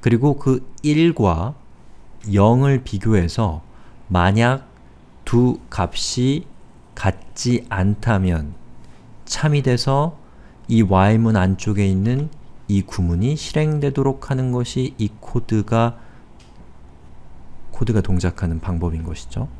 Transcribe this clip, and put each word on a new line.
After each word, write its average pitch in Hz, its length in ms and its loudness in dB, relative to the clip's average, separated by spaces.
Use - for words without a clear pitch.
그리고 123 360 4
그 131 280 0
일과 147 720 2
영을 120 500 4
비교해서 98 800 0
만약 107 600 2
두 123 340 2
값이 - 760 -2
같지 - 760 -2
않다면 92 840 0
참이 147 380 0
돼서 135 560 0
이 113 140 4
Y문 107 540 4
안쪽에 98 500 2
있는 113 420 0
이 98 140 2
구문이 92 540 0
실행되도록 143 920 -2
하는 131 220 -2
것이 123 440 -2
이 104 120 -2
코드가, 113 800 0
코드가 110 280 2
동작하는 87 600 0
방법인 82 420 -4
것이죠. 85 460 -8